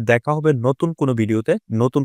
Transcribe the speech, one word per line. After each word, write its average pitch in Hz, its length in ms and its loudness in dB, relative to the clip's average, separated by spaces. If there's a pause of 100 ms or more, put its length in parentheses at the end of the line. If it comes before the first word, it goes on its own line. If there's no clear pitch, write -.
(100)
দেখা 120 260 0
হবে 156 140 0 (160)
নতুন 139 220 0 (100)
কোনো 135 160 0
ভিডিওতে, 110 380 0 (300)
নতুন 135 220 0